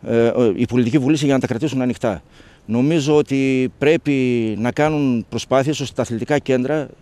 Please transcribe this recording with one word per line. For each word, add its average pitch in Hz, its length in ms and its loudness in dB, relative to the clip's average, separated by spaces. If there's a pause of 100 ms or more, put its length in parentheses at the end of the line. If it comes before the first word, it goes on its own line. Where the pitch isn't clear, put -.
ε, 117 240 2 (240)
η 120 120 0
πολιτική 120 320 2
βούληση 139 260 2
για 139 100 2
να 131 60 2
τα - 60 -4
κρατήσουν 127 360 -2
ανοιχτά. 117 400 -2 (440)
Νομίζω 143 500 2
ότι 135 640 0
πρέπει 151 340 2 (460)
να 117 140 -2
κάνουν 143 560 0
προσπάθειες 135 520 -2
ώστε 135 140 -8
τα - 80 -2
αθλητικά 120 360 -2
κέντρα 135 500 -2 (140)